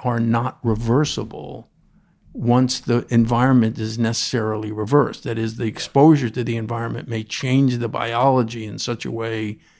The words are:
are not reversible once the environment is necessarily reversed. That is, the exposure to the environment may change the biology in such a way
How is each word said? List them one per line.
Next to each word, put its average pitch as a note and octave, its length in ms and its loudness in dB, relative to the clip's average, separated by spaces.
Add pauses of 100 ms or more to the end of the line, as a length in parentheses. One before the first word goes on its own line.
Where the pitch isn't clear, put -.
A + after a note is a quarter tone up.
are A#2+ 140 0
not A#2 440 0
reversible A2+ 1040 -2 (640)
once B2+ 460 2
the A#2+ 300 0
environment A#2 680 4
is A2+ 220 -6
necessarily A2 720 -2
reversed. A2 520 0
That A#2 140 -4
is, A2+ 200 -4
the A#2+ 80 -4
exposure C#3 640 4
to A#2 160 -4
the A#2 100 -4
environment A#2 540 -6
may A2+ 140 -4
change B2+ 540 0
the A#2 120 -4
biology A#2 760 0
in G#2+ 140 -10
such A#2+ 240 -6
a B2+ 80 -6
way A2+ 480 -6 (200)